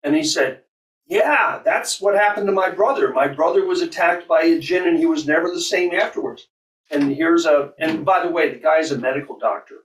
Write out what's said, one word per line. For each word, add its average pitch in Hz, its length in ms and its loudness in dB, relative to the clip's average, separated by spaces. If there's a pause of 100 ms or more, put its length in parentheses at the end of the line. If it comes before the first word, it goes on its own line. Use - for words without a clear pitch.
And 143 120 0
he 156 80 0
said, - 380 -2 (460)
"Yeah, 302 580 0
that's - 340 -2
what 202 160 0
happened 208 300 2
to 196 80 0
my 185 160 0
brother. 165 420 0
My 131 160 2
brother 175 380 0
was 175 160 -2
attacked 170 460 -2
by 160 160 4
a 165 160 4
jinn, 175 280 -2
and 165 100 2
he 160 100 2
was 151 180 -2
never 165 240 0
the 170 100 -6
same 180 360 -2
afterwards." - 520 -4 (440)
And 143 200 0
here's 165 340 2
a, 147 340 2
and 160 260 -2
by 180 180 2
the 175 60 -2
way, 165 240 0
the 123 60 -16
guy's 156 320 0
a 135 60 -4
medical 127 400 -6
doctor. - 480 -6